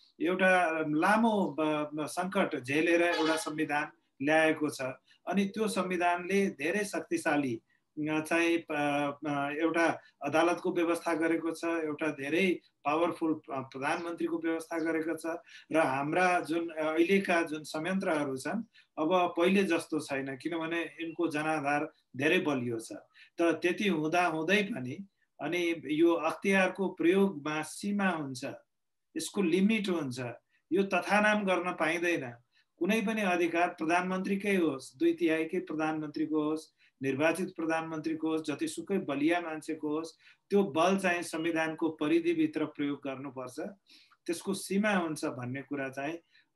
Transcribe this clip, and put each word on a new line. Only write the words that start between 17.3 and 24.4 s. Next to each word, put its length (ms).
जुन 220
संयन्त्रहरू 760
छन्, 260
अब 380
पहिले 260
जस्तो 360
छैन, 380
किनभने 440
यिनको 460
जनाधार 640
धेरै 240
बलियो 400
छ। 120
त 0
त्यति 460
हुँदा 380
हुँदै 380